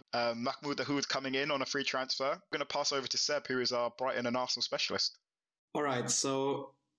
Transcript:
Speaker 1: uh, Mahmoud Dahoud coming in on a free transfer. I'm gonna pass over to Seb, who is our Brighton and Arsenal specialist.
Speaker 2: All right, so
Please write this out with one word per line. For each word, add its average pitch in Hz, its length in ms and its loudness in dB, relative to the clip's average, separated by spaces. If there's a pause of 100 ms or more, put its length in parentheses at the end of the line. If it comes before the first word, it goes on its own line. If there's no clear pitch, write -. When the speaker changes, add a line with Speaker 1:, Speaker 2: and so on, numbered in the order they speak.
(140)
Speaker 1:
uh, 120 240 2
Mahmoud 135 400 -2
Dahoud 135 300 0
coming 135 260 -2
in 139 160 2
on 135 140 2
a - 20 -4
free 139 180 -2
transfer. 135 500 0
I'm 180 60 -8 (120)
gonna 147 140 -2
pass 143 260 0
over 135 160 0
to - 100 -2
Seb, 147 300 0
who 131 120 2
is 120 120 2
our 120 260 2
Brighton 123 300 0
and 120 100 2
Arsenal 127 240 -2
specialist. - 560 -2 (560)
Speaker 2:
All 151 80 0
right, 127 280 2
so 135 640 2 (260)